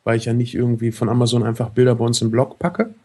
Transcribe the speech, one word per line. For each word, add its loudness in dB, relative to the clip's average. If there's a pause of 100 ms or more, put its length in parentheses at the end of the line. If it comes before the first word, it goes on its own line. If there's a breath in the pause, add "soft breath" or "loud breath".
weil 0
ich -4
ja -2
nicht -2
irgendwie 0
von -4
Amazon 2
einfach -2
Bilder 4
bei -2
uns 0
im 0
Blog 0
packe. -4 (120)